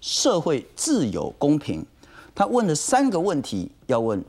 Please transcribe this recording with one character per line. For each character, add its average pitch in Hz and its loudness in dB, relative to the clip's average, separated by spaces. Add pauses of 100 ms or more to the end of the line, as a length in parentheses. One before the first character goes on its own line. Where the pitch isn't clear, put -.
社 208 0
会 147 -2
自 233 0
有 87 -4
公 147 2
平。 80 -6 (480)
他 202 0
问 240 2
了 156 2
三 262 2
个 185 0
问 170 0
题， 95 -6 (160)
要 120 2
问 110 -2